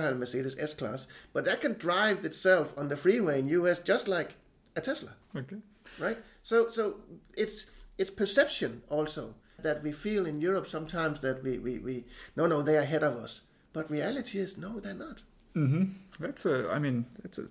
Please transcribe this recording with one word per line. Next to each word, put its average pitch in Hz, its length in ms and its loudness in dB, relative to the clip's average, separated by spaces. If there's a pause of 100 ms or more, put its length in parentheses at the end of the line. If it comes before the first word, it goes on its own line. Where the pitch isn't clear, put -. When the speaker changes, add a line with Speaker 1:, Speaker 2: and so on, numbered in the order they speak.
Speaker 1:
have 147 120 2
a - 20 0
Mercedes 127 440 -2
S-Class, 131 480 -6 (240)
but 139 140 -2
that 196 160 0
can 254 120 0
drive 180 520 2
itself 160 520 4
on 143 120 -4
the 143 80 -2
freeway 175 420 4
in 135 100 2
U 175 180 4
S 170 120 4
just - 280 2
like 175 280 -2 (400)
a - 60 -2
Tesla. - 320 -6 (220)
Speaker 2:
Okay. 135 220 -8 (420)
Speaker 1:
Right? 208 180 -2 (240)
So, 233 280 4
so 220 260 0 (420)
it's, - 320 -2 (280)
it's 190 120 0
perception 220 800 2
also 147 460 -4 (240)
that 151 240 -2
we 151 100 -4
feel 208 320 0
in 151 160 -4
Europe 180 260 0
sometimes 160 540 -2
that 131 220 -2
we, 131 160 -2
we, 123 200 -4
we, 123 240 -6 (320)
"No, 160 120 4
no, 156 140 4
they're 151 200 6
ahead 147 220 2
of 139 120 2
us." 113 260 -10 (300)
But 156 180 -6
reality 196 500 -2
is, - 180 -4
no, 202 220 -8
they're 196 140 -8
not. 285 280 -12 (340)
Speaker 2:
Mm-hmm. 156 280 4 (360)
That's - 260 -6
a, 127 260 2
I 120 80 0
mean, 127 260 0 (180)
it's - 140 -12
a, - 140 -8